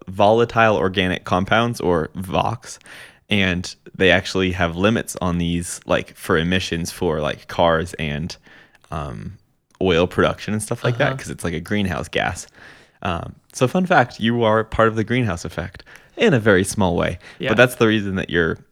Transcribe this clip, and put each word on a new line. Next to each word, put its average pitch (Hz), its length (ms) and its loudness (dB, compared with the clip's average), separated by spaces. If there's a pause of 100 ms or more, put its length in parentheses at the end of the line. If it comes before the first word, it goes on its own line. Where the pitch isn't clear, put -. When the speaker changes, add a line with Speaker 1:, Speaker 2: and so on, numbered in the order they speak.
Speaker 1:
volatile 110 680 4
organic 92 480 0
compounds, 110 560 0
or 85 360 0
vocs. 95 640 -4 (500)
And 92 460 0 (200)
they 95 160 4
actually 92 420 2
have 87 240 -2
limits 98 440 0
on 87 180 -2
these, 87 480 -4
like, - 300 -2
for - 200 -2
emissions 85 540 -2
for, 78 300 -2
like, - 280 -6
cars 82 460 2
and, 78 420 -6 (540)
um, 73 480 -10 (420)
oil 90 260 4
production - 460 0
and 107 100 -2
stuff - 220 -6
like 123 140 0
that, 143 100 0
Speaker 2:
Uh-huh. 131 80 -4
Speaker 1:
'cause 135 140 -10
it's, - 140 -10
like, 85 100 -4
a 80 60 -6
greenhouse 90 480 -4
gas. - 380 -4 (560)
Um, - 340 -6 (160)
so - 140 0
fun 185 200 0
fact, 143 340 2
you 117 220 0
are 110 220 4
part 113 240 2
of 110 80 -2
the 110 80 0
greenhouse 110 400 -2
effect - 400 -10 (340)
in 233 160 4
a 120 60 4
very 101 240 6
small 90 320 0
way. 85 220 -2 (200)
Speaker 2:
Yeah. - 120 -6
Speaker 1:
But 117 60 0
that's 127 200 4
the 117 100 2
reason 101 300 0
that - 120 -4
your, 85 300 0 (140)